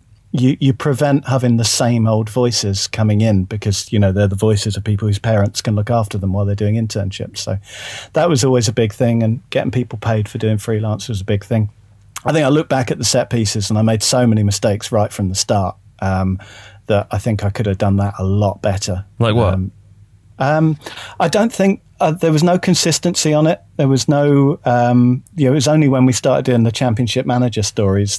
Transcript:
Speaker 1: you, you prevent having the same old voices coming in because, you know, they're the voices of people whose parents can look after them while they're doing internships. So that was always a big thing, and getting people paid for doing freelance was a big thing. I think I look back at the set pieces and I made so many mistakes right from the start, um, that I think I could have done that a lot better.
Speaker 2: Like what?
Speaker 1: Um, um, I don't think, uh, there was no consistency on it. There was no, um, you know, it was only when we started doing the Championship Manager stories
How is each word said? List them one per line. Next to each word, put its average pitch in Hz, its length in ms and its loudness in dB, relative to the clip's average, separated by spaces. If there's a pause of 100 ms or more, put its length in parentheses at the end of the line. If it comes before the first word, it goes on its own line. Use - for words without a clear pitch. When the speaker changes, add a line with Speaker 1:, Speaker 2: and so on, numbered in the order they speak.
(300)
Speaker 1:
you, 127 280 2
you 135 140 2
prevent 143 560 0
having 123 300 2
the 117 60 0
same 117 440 0
old 110 200 0
voices 110 600 -2
coming 107 320 0
in 104 240 2
because, 104 480 -6
you 107 80 2
know, 98 100 4
they're 101 160 2
the 101 80 0
voices 107 420 0
of 98 60 -8
people 104 240 -2
whose 101 140 0
parents 101 400 0
can 107 160 -2
look 104 140 -2
after 110 280 -2
them 95 140 -2
while 101 120 -2
they're 101 120 -2
doing 104 180 0
internships. 107 640 -6
So - 180 -6 (580)
that 160 140 2
was 139 160 2
always 123 220 2
a 104 60 -2
big 113 200 0
thing, 117 300 0
and 113 280 -2
getting - 200 -2
people 113 280 -4
paid 107 300 -2
for 113 100 -10
doing 110 200 0
freelance 107 500 -4
was 101 120 -6
a 95 40 -10
big 101 200 -2
thing. 110 260 -2 (540)
I 156 80 -2
think 156 120 2
I 131 40 2
look 151 200 2
back 131 220 0
at 151 80 -4
the 127 60 -6
set 120 260 0
pieces 110 400 -2
and 107 80 0
I 110 40 2
made 110 200 2
so 123 240 2
many 110 160 2
mistakes 101 480 -2
right 104 220 0
from 98 160 -4
the 92 80 -4
start, 98 400 -2 (240)
um, 95 400 -2 (460)
that 101 260 0
I 104 60 -2
think 107 260 -4
I 101 60 0
could 107 160 -4
have 95 120 -2
done 98 180 2
that 101 220 -2
a 95 60 -6
lot 101 360 0
better. 98 440 -4 (160)
Speaker 2:
Like 113 160 2
what? 98 180 2
Speaker 1:
Um, 95 180 -4 (680)
um, 156 400 2 (420)
I 170 80 2
don't 214 240 0
think, 196 280 0 (200)
uh, 160 100 2
there 165 220 0
was 151 100 2
no 180 160 4
consistency 175 760 0
on 151 140 4
it. - 160 0 (140)
There 139 120 2
was 131 200 2
no, 143 560 2
um, 123 580 2 (140)
you 143 100 2
know, 127 60 4
it - 20 2
was 143 140 0
only 151 200 4
when 131 160 2
we 127 80 4
started 135 320 0
doing 120 200 2
the 113 80 2
Championship 123 520 -2
Manager 123 380 0
stories 101 560 0